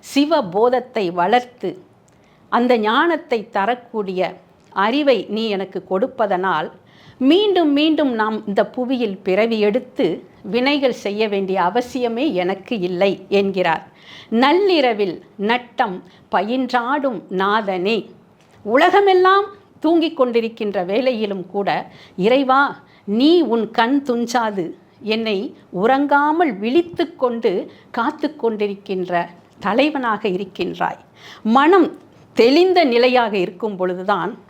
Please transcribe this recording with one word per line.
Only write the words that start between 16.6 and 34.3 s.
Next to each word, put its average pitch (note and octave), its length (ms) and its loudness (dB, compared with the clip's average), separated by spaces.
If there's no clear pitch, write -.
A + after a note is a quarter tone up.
நாதனே." G3 800 -2
உலகமெல்லாம் F#4 840 4
தூங்கிக் D#4+ 420 0
கொண்டிருக்கின்ற A3+ 640 -2
வேளையிலும் G#3+ 640 -2
கூட, F#3+ 440 -4
"இறைவா, C4 640 2
நீ C#4+ 380 4
உன் A3 300 0
கண் B3+ 340 0
துஞ்சாது A3+ 680 -2
என்னை A3 540 -4
உறங்காமல் C#4+ 880 2
விழித்து C4+ 580 -2
கொண்டு A#3 560 -2
காத்து - 500 -4
கொண்டிருக்கின்ற G3 840 -4
தலைவனாக A#3 720 0
இருக்கின்றாய்." F3+ 680 -6
மனம் C#4+ 540 4
தெளிந்த E4+ 500 4
நிலையாக A#3+ 540 2
இருக்கும் F#3+ 380 -4
பொழுதுதான் F#3 600 -2